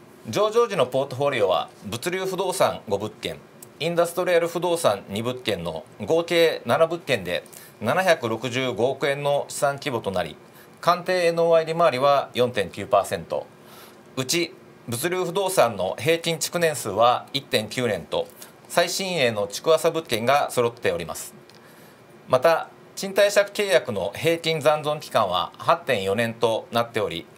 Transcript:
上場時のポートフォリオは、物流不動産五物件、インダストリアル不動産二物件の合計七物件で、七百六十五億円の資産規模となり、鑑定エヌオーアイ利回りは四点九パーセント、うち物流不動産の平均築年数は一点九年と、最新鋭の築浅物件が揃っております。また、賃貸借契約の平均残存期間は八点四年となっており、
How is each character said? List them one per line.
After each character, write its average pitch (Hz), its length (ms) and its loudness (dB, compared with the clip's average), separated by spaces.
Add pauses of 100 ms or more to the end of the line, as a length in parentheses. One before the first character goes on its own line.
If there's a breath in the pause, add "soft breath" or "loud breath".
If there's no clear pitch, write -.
(280)
上 202 240 2
場 233 160 4
時 202 80 -6
の 139 100 2
ポ 131 180 0
ー - 20 -4
ト - 100 -8
フ 143 120 0
ォ - 20 0
リ 127 120 0
オ 98 60 4
は、 82 220 0 (160)
物 113 260 -6
流 185 140 -4
不 190 100 -4
動 180 160 -2
産 117 380 0
五 101 80 0
物 104 140 -8
件、 82 260 -10 (420)
イ 147 80 -4
ン 170 80 -2
ダ 170 100 4
ス 170 80 -4
ト 180 120 -2
リ 175 80 2
ア 165 60 4
ル 170 100 2
不 175 100 -6
動 170 160 0
産 110 320 0
二 101 160 -4
物 127 120 -4
件 98 280 -4
の 80 220 -8 (160)
合 160 220 2
計 170 420 2
七 147 220 4
物 170 120 -6
件 117 240 -2
で、 85 200 -4 (360 loud breath)
七 147 240 0
百 165 240 2
六 120 220 -4
十 127 240 -2
五 113 160 2
億 143 180 -2
円 139 160 -2
の 143 240 0
資 - 100 -12
産 139 180 0
規 139 160 -8
模 113 100 -4
と 98 100 -6
な 90 120 -2
り、 78 120 -10 (460 loud breath)
鑑 175 240 2
定 180 220 2
エ 170 40 4
ヌ 165 120 0
オ 165 100 6
ー 165 40 8
ア 160 40 6
イ 160 40 -2
利 160 80 -4
回 165 200 4
り 127 60 -2
は 139 340 2
四 117 180 2
点 95 180 -2
九 101 180 -8
パ 98 140 4
ー 92 40 -2
セ 104 100 -4
ン 85 80 -6
ト、 - 240 -6 (720 loud breath)
う 131 80 -2
ち 170 280 -2 (340)
物 120 220 -4
流 180 160 -2
不 170 60 -4
動 190 180 0
産 113 280 4
の 92 200 -2
平 160 200 2
均 165 220 -4
築 - 200 -4
年 156 160 2
数 117 140 -6
は 113 440 4
一 139 100 -4
点 110 260 -2
九 127 180 -2
年 95 140 -2
と、 85 260 -4 (420 loud breath)
最 175 200 2
新 180 280 -4
鋭 127 140 2
の 104 160 -2
築 - 260 0
浅 156 180 2
物 160 140 -4
件 110 200 -2
が 139 260 2
揃 120 180 2
っ - 40 -6
て - 180 -2
お 85 60 -2
り 85 80 -8
ま 80 100 -10
す。 - 180 -14 (960 loud breath)
ま 127 140 2
た、 - 280 2 (260)
賃 196 180 -8
貸 202 200 4
借 202 180 4
契 208 160 -4
約 156 260 2
の 95 200 -4
平 160 260 0
均 160 200 -2
残 151 220 2
存 151 180 -4
期 - 100 -14
間 110 200 2
は 87 280 -2
八 143 200 2
点 110 260 -2
四 98 120 0
年 113 180 0
と 113 380 0
な 117 120 0
っ 117 60 -10
て 113 100 -4
お 101 80 0
り、 82 180 -8 (120)